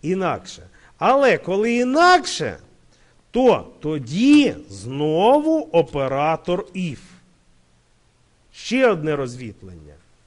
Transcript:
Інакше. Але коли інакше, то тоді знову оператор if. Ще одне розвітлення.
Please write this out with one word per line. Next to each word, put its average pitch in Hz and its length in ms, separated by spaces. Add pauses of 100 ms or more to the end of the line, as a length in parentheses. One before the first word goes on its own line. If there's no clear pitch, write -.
Інакше. 165 640 (300)
Але 240 400
коли 208 360
інакше, 262 840 (760)
то 226 480
тоді 156 760 (140)
знову 160 1000
оператор 151 960 (100)
if. 175 240 (1500)
Ще 254 340
одне 156 280
розвітлення. 104 760 (340)